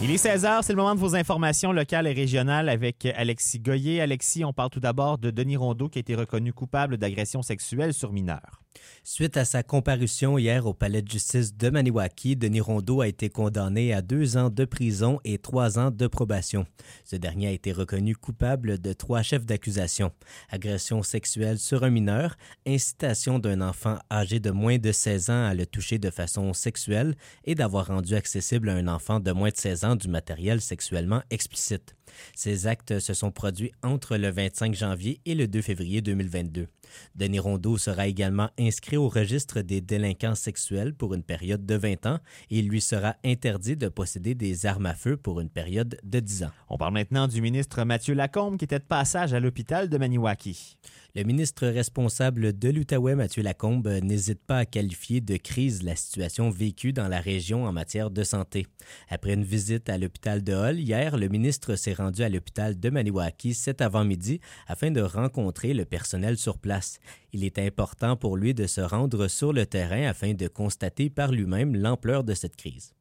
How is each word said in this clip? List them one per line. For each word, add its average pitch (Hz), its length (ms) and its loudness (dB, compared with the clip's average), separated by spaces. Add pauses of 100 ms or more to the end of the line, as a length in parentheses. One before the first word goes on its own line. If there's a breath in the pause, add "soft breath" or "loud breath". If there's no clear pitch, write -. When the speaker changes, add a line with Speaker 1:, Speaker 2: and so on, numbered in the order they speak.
Speaker 1:
Il 160 60 4
est - 20 4
seize 196 260 4
heures, 220 200 4
c'est - 100 0
le 196 40 4
moment 202 180 4
de 190 40 0
vos 185 160 2
informations 165 560 2
locales 165 360 2
et 143 60 0
régionales 135 540 2
avec 120 380 0
Alexis 120 540 0
Goyer. 135 420 0
Alexis, 143 420 0
on 143 100 -2
parle 127 180 -2
tout - 80 -6
d'abord 135 400 2
de 117 100 0
Denis 131 260 0
Rondeau 127 320 0
qui 135 120 -4
a - 20 -4
été 117 140 -2
reconnu 117 360 0
coupable 135 460 -2
d'agression 104 460 -2
sexuelle 127 500 -2
sur 113 180 -4
mineur. 92 520 -4 (400 loud breath)
Speaker 2:
Suite - 320 -2
à 127 100 2
sa 123 160 0
comparution 135 760 2
hier 120 280 4
au 104 80 2
palais 104 280 2
de 101 80 -6
justice 110 460 0
de 117 140 2
Maniwaki, 127 640 2
Denis 110 260 2
Rondeau 110 400 2
a 113 60 4
été 104 220 -2
condamné 107 640 2
à 98 80 2
deux 123 360 2
ans 127 120 4
de 107 140 2
prison 117 600 2
et 104 120 -2
trois 117 400 2
ans 127 140 4
de 117 160 0
probation. 101 580 0 (380 loud breath)
Ce - 120 -10
dernier 90 320 -2
a 101 40 0
été 95 200 -2
reconnu 98 440 0
coupable 120 640 0
de 95 140 -4
trois 117 280 -2
chefs 120 240 0
d'accusation. 101 680 0 (380 loud breath)
Agression 101 540 -2
sexuelle 110 560 -2
sur 127 240 0
un 131 60 4
mineur, 117 460 2 (300 loud breath)
incitation 131 720 0
d'un 101 240 2
enfant 98 380 -2 (120)
âgé 107 280 2
de 104 120 0
moins 110 260 4
de 110 140 2
seize 101 380 0
ans 120 160 2
à 98 80 2
le 90 120 0
toucher 107 340 -2
de 101 100 0
façon 92 440 -2
sexuelle 117 640 0 (280 loud breath)
et 160 120 0
d'avoir 98 320 2
rendu 95 280 0
accessible 107 540 0
à 95 60 2
un 90 120 2
enfant 87 320 0
de 92 120 0
moins 95 180 4
de - 80 -4
seize 90 260 -2
ans 117 120 4
du 92 120 -4
matériel 87 540 0
sexuellement 92 680 -2
explicite. - 640 -4 (400 loud breath)
Ces 101 300 -2
actes 110 340 0
se 98 140 -2
sont 101 180 0
produits 98 400 -4 (120)
entre 123 340 0
le 101 120 2
vingt-cinq 98 440 -2
janvier 98 520 -2
et 165 100 -2
le 139 120 2
deux 107 140 0
février 95 400 -2
deux 101 140 0
mille 95 140 0
vingt-deux. 87 380 -4 (460 loud breath)
Denis 98 240 0
Rondeau 98 400 0
sera 98 300 0
également 98 500 2
inscrit 117 400 0
au 139 120 4
registre 113 520 0
des 95 180 0
délinquants 104 540 0
sexuels 107 600 -4
pour 101 180 -4
une 90 80 -2
période 95 460 -4
de 107 80 2
vingt 98 320 0
ans 147 100 0 (320 loud breath)
et 110 100 0
il 104 80 2
lui 104 140 2
sera 107 420 0
interdit 120 540 0
de 117 120 -2
posséder 92 440 -4
des 98 320 -2
armes 98 220 0
à 85 80 -2
feu 139 220 -2
pour 87 220 -4
une 82 120 -4
période 95 520 -2
de 101 160 0
dix 101 220 -4
ans. 76 100 -4 (160 soft breath)
Speaker 1:
On - 120 -6
parle 87 140 0
maintenant 131 340 0
du 113 160 0
ministre 123 400 0
Mathieu 120 320 0
Lacombe 196 420 0
qui 160 80 -4
était 139 140 -2
de - 40 -8
passage 147 520 0
à 123 40 2
l'hôpital 127 480 0
de 147 120 0
Maniwaki. 113 800 -2 (360 loud breath)
Speaker 2:
Le 101 100 -2
ministre 131 440 0
responsable 117 880 0
de 117 120 2
l'Outaouais, 139 460 2
Mathieu 110 280 0
Lacombe, 107 440 0 (140)
n'hésite 101 400 0
pas 131 180 0
à 117 60 2
qualifier 104 560 -2
de 101 160 -2
crise 123 460 -2
la 85 120 -2
situation 98 540 -2
vécue 107 440 -2
dans 113 140 -2
la 90 120 0
région 95 460 -2
en 104 60 -2
matière 104 380 -2
de 98 140 0
santé. 95 420 -2 (440 loud breath)
Après 98 240 -2
une 101 100 2
visite 107 460 -2
à 95 100 0
l'hôpital 101 440 -2
de 98 100 0
Hall 120 260 2
hier, 139 380 0
le 98 100 2
ministre 113 480 0
s'est - 180 -2
rendu 95 280 -2
à 113 80 2
l'hôpital 101 500 -2
de 113 100 0
Maniwaki 104 680 0
cet - 260 -4
avant-midi 104 580 2 (280 loud breath)
afin 147 240 -2
de 127 100 2
rencontrer 107 720 -2
le 107 100 0
personnel 95 540 -2
sur - 220 -4
place. 98 400 -4 (340 loud breath)
Il 98 100 -2
est 98 140 -2
important 104 580 0
pour 98 220 -2
lui 117 160 2
de 110 140 0
se - 120 -4
rendre 104 480 0
sur 143 240 0
le 120 140 2
terrain 98 420 0
afin 104 260 0
de 90 140 -2
constater 104 600 -2
par 139 220 0
lui-même 110 440 2
l'ampleur 120 480 0
de 107 120 0
cette - 200 -6
crise. - 460 -14